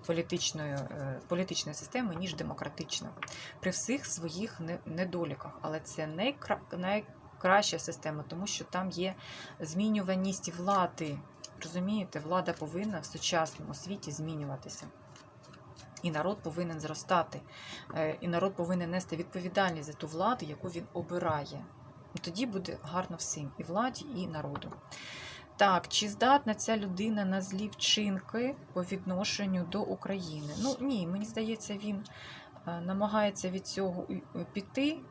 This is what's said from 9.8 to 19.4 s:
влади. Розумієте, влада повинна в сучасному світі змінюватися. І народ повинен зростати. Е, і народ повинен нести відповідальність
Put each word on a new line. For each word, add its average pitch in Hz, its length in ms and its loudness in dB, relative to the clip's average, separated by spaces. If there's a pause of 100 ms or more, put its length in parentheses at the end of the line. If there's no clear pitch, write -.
влади. 175 600 2 (460)
Розумієте, 180 560 0
влада 170 340 2
повинна 170 460 -2
в 147 60 -8
сучасному 156 680 0
світі 190 380 -6
змінюватися. 147 760 -4 (1160)
І 170 80 2
народ 170 320 2
повинен 165 360 -2
зростати. 156 640 2 (540)
Е, 156 260 2
і 175 60 -2
народ 175 280 4
повинен 175 360 2
нести 180 240 0
відповідальність 175 720 2